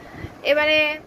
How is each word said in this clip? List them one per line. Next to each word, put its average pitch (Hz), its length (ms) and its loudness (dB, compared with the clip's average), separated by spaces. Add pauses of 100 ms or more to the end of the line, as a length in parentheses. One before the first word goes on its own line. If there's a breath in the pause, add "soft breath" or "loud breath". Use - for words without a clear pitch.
(440 loud breath)
এবারে, 302 640 2